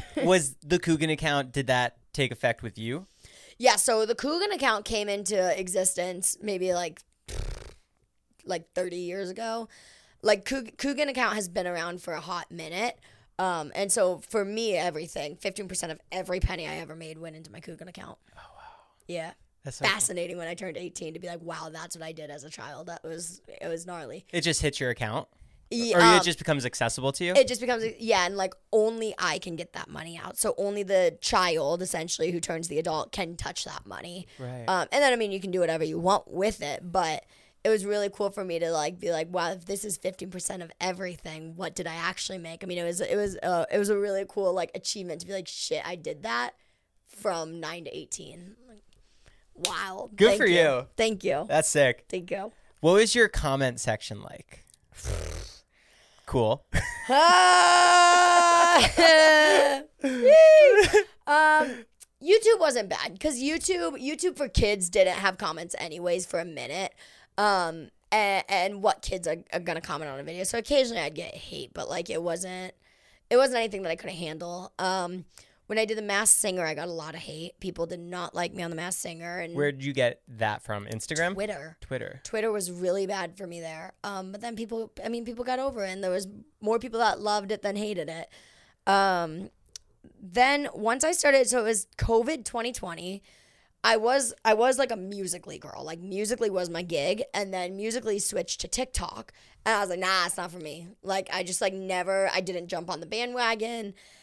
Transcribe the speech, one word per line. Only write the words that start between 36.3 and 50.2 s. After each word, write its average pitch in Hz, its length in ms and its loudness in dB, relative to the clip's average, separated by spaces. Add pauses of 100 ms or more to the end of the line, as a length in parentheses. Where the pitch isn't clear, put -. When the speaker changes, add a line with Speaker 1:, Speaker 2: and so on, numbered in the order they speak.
Speaker 1:
with 196 300 -2
it, 147 300 -8
but 165 340 -2 (380)
it 220 60 2
was 214 160 2
really 202 240 0
cool 202 200 -2
for 196 140 -8
me 170 160 -4
to, 165 120 -2
like, 160 280 -2
be 170 100 -6
like, 165 240 -2
"Wow, 170 200 -2
if 175 120 -14
this 196 200 -6
is 196 120 -6
fifteen 185 320 -8
percent 180 320 -8
of 165 80 -14 (120)
everything, 175 760 -8
what 175 180 -8
did 160 140 -8
I 165 80 -10
actually 170 420 -6
make?" 165 260 -14
I 185 40 -10
mean, 175 100 -6
it 175 60 -4
was, 175 160 -4
it - 160 -2
was, 202 260 -2
uh, 175 300 0
it - 80 0
was 202 100 0
a 208 80 2
really 196 300 -2
cool, 190 260 0
like, 170 220 -4
achievement 180 460 -8
to 175 60 -18
be 196 60 -12
like, 190 140 -8
"Shit, - 400 -6
I 180 80 -10
did 151 280 -10
that 240 320 -4 (520)
from 165 540 -6
nine 165 240 -10
to - 120 -12
eighteen." 175 600 -14 (100)
Like, 220 160 -20 (720)
wow. 185 580 -6
Speaker 2:
Good 202 140 6